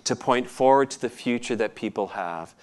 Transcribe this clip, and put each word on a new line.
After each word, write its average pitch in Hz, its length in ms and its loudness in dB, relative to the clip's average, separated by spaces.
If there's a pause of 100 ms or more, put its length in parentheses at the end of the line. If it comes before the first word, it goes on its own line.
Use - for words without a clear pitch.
to 120 140 -2
point 127 320 0
forward 135 420 4
to - 80 -12
the 120 100 -4
future 120 460 -4
that 107 200 -2
people 104 320 -4
have, 85 560 -8